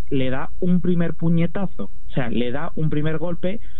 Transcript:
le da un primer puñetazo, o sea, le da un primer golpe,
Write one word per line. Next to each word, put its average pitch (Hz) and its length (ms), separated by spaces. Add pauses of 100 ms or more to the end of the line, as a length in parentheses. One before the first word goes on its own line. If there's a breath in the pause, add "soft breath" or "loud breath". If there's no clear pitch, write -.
(100)
le 131 200
da 139 200 (100)
un 180 220
primer 170 320
puñetazo, 170 680
o - 280
sea, 123 160
le 120 220
da 156 260
un 156 140
primer 151 280
golpe, 180 420 (200 loud breath)